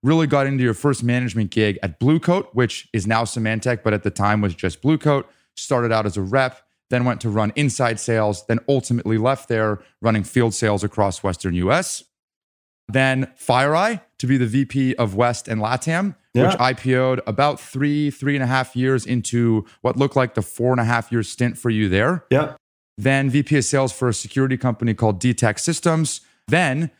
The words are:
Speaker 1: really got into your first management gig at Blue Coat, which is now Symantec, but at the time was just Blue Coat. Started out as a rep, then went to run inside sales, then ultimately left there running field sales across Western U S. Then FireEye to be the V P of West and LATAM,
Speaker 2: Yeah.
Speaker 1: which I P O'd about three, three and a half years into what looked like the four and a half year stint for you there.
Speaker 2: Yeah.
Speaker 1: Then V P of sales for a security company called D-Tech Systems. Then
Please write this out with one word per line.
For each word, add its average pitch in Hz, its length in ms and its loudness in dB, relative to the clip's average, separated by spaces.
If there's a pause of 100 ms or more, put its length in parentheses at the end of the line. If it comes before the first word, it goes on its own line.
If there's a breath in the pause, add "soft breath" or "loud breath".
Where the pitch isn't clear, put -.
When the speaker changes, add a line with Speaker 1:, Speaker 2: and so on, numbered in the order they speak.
Speaker 1:
really 156 240 4
got 139 180 2
into 135 160 0
your 120 120 2
first 143 280 0
management 120 500 -2
gig 104 300 0
at 90 180 -6
Blue 151 200 4
Coat, 185 320 0
which - 400 -2
is 101 160 -2
now 113 160 2
Symantec, 110 580 -2
but 107 120 2
at 101 100 -2
the 101 80 -2
time 104 300 0
was 92 140 -2
just - 260 -6
Blue 151 160 2
Coat. 143 320 0 (260 soft breath)
Started 120 380 -2
out 110 120 0
as 101 120 -2
a 101 40 -2
rep, 127 400 0 (280)
then 123 160 0
went 123 160 -2
to 117 80 -2
run 107 260 0
inside 123 420 0
sales, 107 500 -2
then 113 200 0
ultimately 120 500 0
left 127 300 -2
there 110 320 -2 (220 soft breath)
running 110 240 0
field 117 280 0
sales 104 300 0
across 101 400 -2
Western 92 320 -4
U 90 160 0
S. - 320 -2 (840)
Then 131 500 0
FireEye 156 600 0 (160)
to 127 100 -6
be 135 80 4
the 123 120 2
V 127 180 0
P 131 300 0
of 107 200 -2
West 120 320 0
and 110 140 -2
LATAM, 160 540 -2 (180)
Speaker 2:
Yeah. 135 140 4
Speaker 1:
which 190 120 0
I 127 140 2
P 131 220 -2
O'd 127 320 0
about 139 320 0
three, 147 500 -2
three 139 240 -4
and 135 100 0
a 120 40 0
half 131 280 -2
years 127 300 0
into 117 640 0 (140 soft breath)
what 123 140 -2
looked 135 200 0
like 127 180 0
the 110 80 -2
four 120 300 -2
and 127 80 2
a 117 40 2
half 117 280 -2
year 120 100 0
stint 120 340 -2
for - 140 -4
you 107 180 2
there. 117 440 0
Speaker 2:
Yeah. 147 240 0 (420)
Speaker 1:
Then 135 320 0
V 135 140 2
P 147 140 2
of 131 80 2
sales 135 260 0
for - 180 -4
a 110 40 0
security 131 440 -2
company 117 380 0
called 107 240 2
D-Tech 117 400 2
Systems. 160 600 -2 (260 soft breath)
Then 151 420 0 (100)